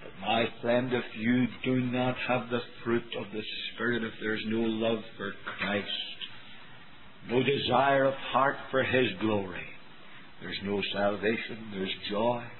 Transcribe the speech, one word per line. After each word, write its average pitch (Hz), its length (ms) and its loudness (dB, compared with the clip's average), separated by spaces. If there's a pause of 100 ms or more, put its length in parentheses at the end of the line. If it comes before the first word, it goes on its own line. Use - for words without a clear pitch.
but - 200 -14
my 113 240 2 (160)
friend, 123 320 2
if 120 240 -2
you 120 300 4 (160)
do 127 180 4
not 127 380 0
have 120 300 0
the 120 120 0 (200)
fruit 117 340 0
of 101 180 -6
the 107 100 -4
Spirit, 117 600 -2
if 107 160 -8
there's 107 240 -2
no 110 160 2
love 113 420 2 (140)
for 98 160 -6 (100)
Christ, - 720 -4 (1120)
no 123 160 4
desire 135 640 6
of 135 100 4
heart 135 420 4 (140)
for 131 100 4
His 120 380 4
glory, 101 480 0 (720)
there's 90 240 -6
no 101 180 2 (120)
salvation, 104 800 0
there's 95 200 -2 (160)
joy. 117 360 2 (140)